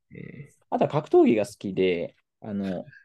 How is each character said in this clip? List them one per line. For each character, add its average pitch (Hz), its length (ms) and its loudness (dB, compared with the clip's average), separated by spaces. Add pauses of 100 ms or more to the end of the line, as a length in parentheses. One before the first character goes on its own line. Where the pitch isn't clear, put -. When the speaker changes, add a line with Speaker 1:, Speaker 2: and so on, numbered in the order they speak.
(120)
Speaker 1:
い - 40 -20
い - 20 -18
ね。 - 360 -18 (180)
Speaker 2:
あ 262 80 -2
と 170 60 2
は - 40 0
格 151 200 -4
闘 349 160 6
技 135 100 4
が 104 100 0
好 - 80 -10
き 95 220 -10
で、 90 400 0 (260)
あ 110 100 -12
の、 98 340 -6 (200)